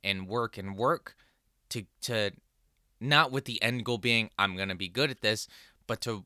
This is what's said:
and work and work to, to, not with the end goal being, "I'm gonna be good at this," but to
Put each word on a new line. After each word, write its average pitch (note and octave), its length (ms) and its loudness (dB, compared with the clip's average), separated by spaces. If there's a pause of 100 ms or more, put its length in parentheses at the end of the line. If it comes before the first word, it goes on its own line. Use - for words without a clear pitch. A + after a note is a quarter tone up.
and F#2+ 260 -2
work A#2 280 -4
and G2 200 -8
work C3 400 -2 (540)
to, A2 140 -6 (180)
to, G#2+ 280 0 (720)
not D3 320 6
with C3+ 120 -2
the A#2+ 180 -4
end A#2+ 220 0
goal A#2+ 140 0
being, A2+ 400 2
"I'm F#2+ 180 2
gonna F#2+ 180 -2
be F#2 140 -6
good B2+ 220 0
at B2 100 -12
this," G#2+ 280 0 (380)
but A2+ 160 -4
to G#2+ 240 -6